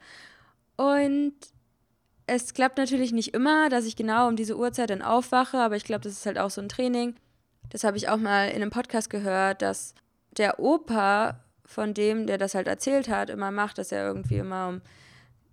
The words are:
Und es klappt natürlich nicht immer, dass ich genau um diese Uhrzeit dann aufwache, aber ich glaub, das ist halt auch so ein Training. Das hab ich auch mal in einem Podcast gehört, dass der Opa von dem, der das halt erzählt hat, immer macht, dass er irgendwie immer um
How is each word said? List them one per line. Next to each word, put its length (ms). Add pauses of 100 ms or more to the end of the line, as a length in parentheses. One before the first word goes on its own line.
(760)
Und 580 (920)
es 280
klappt 240
natürlich 340
nicht 220
immer, 340
dass 160
ich 120
genau 320
um 80
diese 200
Uhrzeit 340
dann 120
aufwache, 560
aber 180
ich 80
glaub, 180
das 100
ist 120
halt 140
auch 120
so 100
ein 80
Training. 460 (560)
Das 140
hab 120
ich 120
auch 100
mal 300
in 80
einem 140
Podcast 400
gehört, 500
dass 340 (360)
der 300
Opa 800 (260)
von 260
dem, 340
der 120
das 160
halt 140
erzählt 400
hat, 200
immer 220
macht, 260
dass 160
er 140
irgendwie 320
immer 300
um 120 (720)